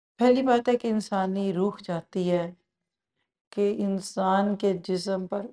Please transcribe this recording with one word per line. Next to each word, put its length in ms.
पहली 220
बात 280
है 60
कि 140
इंसानी 600
रूह 260
चाहती 500
है 340
कि 180
इंसान 840
के 180
जिस्म 540
पर 240